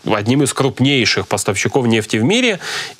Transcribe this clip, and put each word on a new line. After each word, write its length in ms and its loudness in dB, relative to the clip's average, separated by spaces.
одним 380 0
из 100 0
крупнейших 760 0
поставщиков 600 -2
нефти 320 0
в 60 2
мире, 340 2